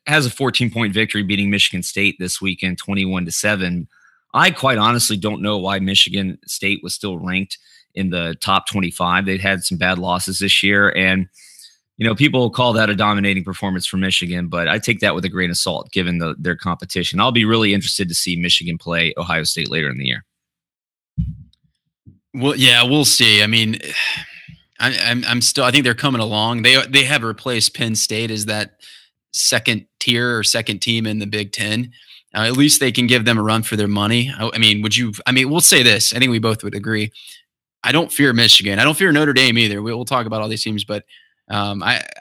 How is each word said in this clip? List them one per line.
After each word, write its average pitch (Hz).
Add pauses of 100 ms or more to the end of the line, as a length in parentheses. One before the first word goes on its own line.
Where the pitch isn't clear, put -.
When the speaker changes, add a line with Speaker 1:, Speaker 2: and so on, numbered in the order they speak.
Speaker 1:
has 147
a 117
fourteen-point 117
victory 107
beating 101
Michigan 98
State 98
this 90
weekend, 92
twenty-one 95
to 82
seven. 92 (440)
I 170
quite 135
honestly 113
don't 104
know 104
why 95
Michigan 95
State -
was -
still 92
ranked 92 (360)
in 95
the 85
top -
twenty-five. 90
They've 95
had 95
some 87
bad 92
losses 90
this 98
year, 101
and, 92 (680)
you 110
know, 110
people 127
call 123
that 110
a 104
dominating 101
performance 92
for -
Michigan, 90
but 85
I 95
take 107
that 98
with 87
a 92
grain 90
of 87
salt -
given 87
the, 82
their 85
competition. -
I'll 120
be 117
really 110
interested 98
to 85
see 87
Michigan 85
play 82
Ohio 82
State -
later 78
in 62
the 67
year. 62 (2000)
Speaker 2:
Well, 135
yeah, 120
we'll 139
see. 107
I 104
mean, 110 (500)
<sighs> -
I, 123
I'm, 120
I'm 120
still, -
I 123
think 139
they're 120
coming 123
along. 110
They, 131
they 135
have 139
replaced 113
Penn 113
State 110
as 104
that 107 (520)
second - (120)
tier 120
or 107
second 110
team 113
in 107
the 104
Big 104
Ten. 110 (420)
Uh, 107
at 120
least 147
they 127
can 120
give 117
them 120
a 107
run 110
for 113
their 104
money. 110
I, 110
I 101
mean, 107
would 107
you, 120 (140)
I 127
mean, 131
we'll 160
say 151
this. 110
I 120
think 127
we 117
both 110
would 101
agree. 107 (720)
I 123
don't 156
fear 139
Michigan. 113
I 117
don't 151
fear 190
Notre 147
Dame 123
either. 104
We, 113
we'll 120
talk 123
about 110
all 107
these 110
teams, 104
but, 104 (460)
um, 101
I, 110 (140)